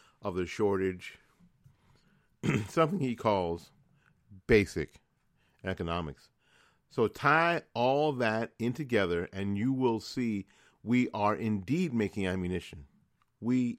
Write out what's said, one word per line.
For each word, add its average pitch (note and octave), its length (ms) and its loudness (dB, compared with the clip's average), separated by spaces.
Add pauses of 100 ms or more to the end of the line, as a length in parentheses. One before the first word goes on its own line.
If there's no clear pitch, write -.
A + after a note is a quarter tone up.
(200)
of G2+ 140 -6
the F2+ 100 -2
shortage, F#2+ 760 -2 (1200)
<clears throat> A2 260 0
something E3 300 2
he B2+ 160 -2
calls F#2 560 0 (800)
basic F#2+ 520 2 (640)
economics. E2+ 640 -6 (600)
So A#2 160 2
tie D#3+ 560 0 (100)
all C#3 420 2
that A2+ 440 0
in A#2+ 140 -2
together G2+ 600 0
and G2+ 240 -2
you B2 160 0
will B2 280 2
see A2+ 460 -4 (360)
we A#2+ 320 2
are G#2 200 2
indeed A#2 600 -2
making G#2 320 0
ammunition. F2+ 580 -4 (560)
We B2 380 0